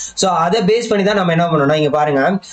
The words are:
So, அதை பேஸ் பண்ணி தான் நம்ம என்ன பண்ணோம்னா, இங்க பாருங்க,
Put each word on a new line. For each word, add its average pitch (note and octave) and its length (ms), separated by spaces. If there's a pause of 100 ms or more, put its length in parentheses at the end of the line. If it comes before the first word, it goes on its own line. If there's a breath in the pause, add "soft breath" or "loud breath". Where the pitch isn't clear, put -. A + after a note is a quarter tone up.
(220 loud breath)
So, F#3+ 40 (200)
அதை G3+ 140 (100)
பேஸ் A#3 200
பண்ணி G3+ 160
தான் G#3 140
நம்ம F3 160
என்ன E3+ 160
பண்ணோம்னா, D3+ 300
இங்க D3 160
பாருங்க, D3 260 (280 loud breath)